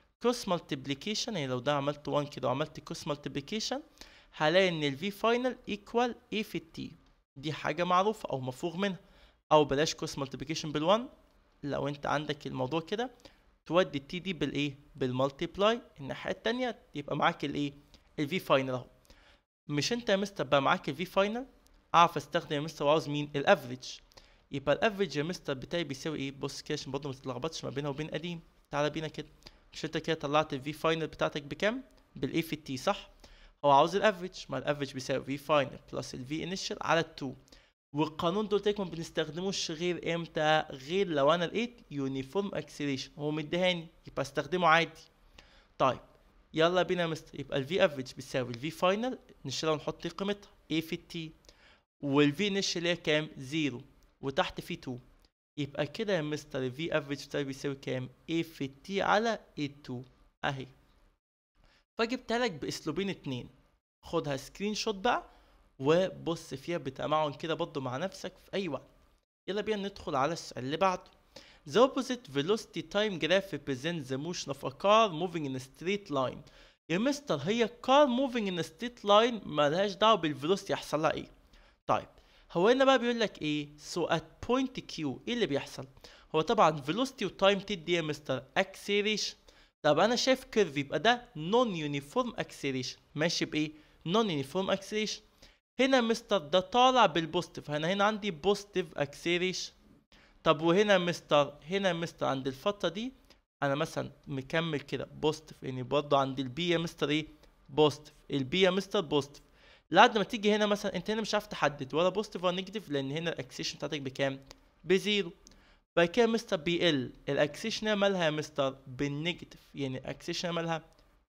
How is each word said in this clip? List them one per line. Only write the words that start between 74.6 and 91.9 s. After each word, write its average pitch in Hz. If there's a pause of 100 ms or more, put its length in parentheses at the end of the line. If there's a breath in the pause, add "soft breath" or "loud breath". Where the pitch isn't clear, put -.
a 143
car 214 (120)
moving 170
in 131
a 127
straight 202
line. 131 (520 loud breath)
يا 175
مستر 247
هي 214
car 277
moving 240
in 175
a -
straight -
line 220
مالهاش 151
دعوة 214
بالفيلوسيتي 160
يحصل 151
لها 156
ايه. 139 (560 soft breath)
طيب 113 (440 soft breath)
هو 175
هنا 262
بقى 262
بيقول 240
لك 196
ايه؟ 151 (260)
So 170
at -
point 262
Q -
ايه 147
اللي 226
بيحصل؟ 135 (480 loud breath)
هو 156
طبعا 160
velocity 202
و 185
time 196
تدي 170
يا 170
مستر 143 (160)
acceleration. 202 (480 soft breath)
طب 147
انا 220
شايف 262
كيرف 175
يبقى 143
ده 233
non 214
uniform 156 (120)